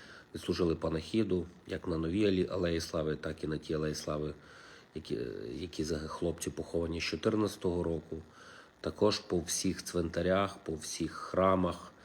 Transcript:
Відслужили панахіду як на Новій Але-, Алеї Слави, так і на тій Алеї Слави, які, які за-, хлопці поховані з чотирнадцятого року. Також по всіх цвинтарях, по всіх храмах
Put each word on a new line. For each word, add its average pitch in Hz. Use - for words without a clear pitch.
Відслужили 85
панахіду 85
як -
на 82
Новій 85
Але-, 92
Алеї 85
Слави, 78
так 78
і 76
на 76
тій 78
Алеї 76
Слави, 76
які, 78
які 80
за-, 80
хлопці 78
поховані 82
з 80
чотирнадцятого 95
року. 80
Також 101
по 90
всіх 87
цвинтарях, 90
по 80
всіх 78
храмах 92